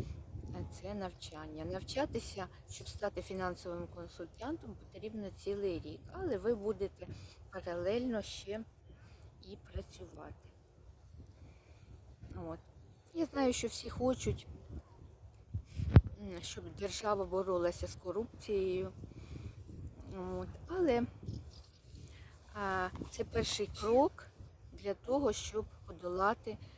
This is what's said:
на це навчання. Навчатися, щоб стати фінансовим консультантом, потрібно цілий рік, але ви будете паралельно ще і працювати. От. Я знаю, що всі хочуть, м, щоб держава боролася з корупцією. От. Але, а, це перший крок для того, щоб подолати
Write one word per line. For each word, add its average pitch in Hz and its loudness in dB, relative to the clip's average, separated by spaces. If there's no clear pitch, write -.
на 180 -4
це 196 -6
навчання. 156 -6
Навчатися, 190 -2
щоб - -10
стати 202 -2
фінансовим 180 -2
консультантом, 208 -8
потрібно 208 -6
цілий 196 0
рік, 151 -8
але 339 0
ви 214 4
будете 196 -2
паралельно 196 2
ще - -6
і 190 -12
працювати. 165 -10
От. 165 -4
Я 330 2
знаю, 269 4
що 240 0
всі - -6
хочуть, - 2
м, 190 -4
щоб - -6
держава 202 2
боролася 180 2
з 170 -6
корупцією. 190 0
От. 185 -4
Але, 320 6
а, 190 2
це - -2
перший - 2
крок 233 8
для 196 0
того, 262 4
щоб 214 -2
подолати 185 2